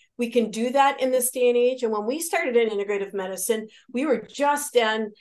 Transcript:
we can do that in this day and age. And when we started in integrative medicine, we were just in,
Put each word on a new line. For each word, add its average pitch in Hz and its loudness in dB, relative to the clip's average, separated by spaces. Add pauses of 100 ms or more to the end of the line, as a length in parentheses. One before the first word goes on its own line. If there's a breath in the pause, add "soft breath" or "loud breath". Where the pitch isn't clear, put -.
(180 soft breath)
we 233 -2
can 226 2
do 233 -2
that 277 2
in 262 0
this 254 0
day 247 2
and 240 4
age. 247 2
And 220 0
when 208 -2
we 277 -2
started 330 0
in 226 4
integrative 202 -4
medicine, 196 -4 (240 soft breath)
we 247 -2
were 247 0
just 285 -2
in, 220 0